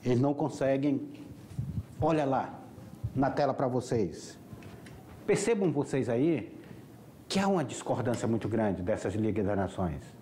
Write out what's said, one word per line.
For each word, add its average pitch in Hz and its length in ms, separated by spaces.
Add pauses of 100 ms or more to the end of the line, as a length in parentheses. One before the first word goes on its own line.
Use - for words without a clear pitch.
Eles 123 160
não 139 140
conseguem, 139 720 (920)
olha 156 240
lá, 131 340 (560)
na 135 160
tela 139 240
pra 135 140
vocês. 120 680 (880)
Percebam 202 460
vocês 139 380
aí 123 440 (760)
que - 100
há 196 80
uma 185 180
discordância 120 640
muito 110 220
grande 104 340
dessas 104 320
Ligas 104 320
das 101 100
Nações. 90 460 (200)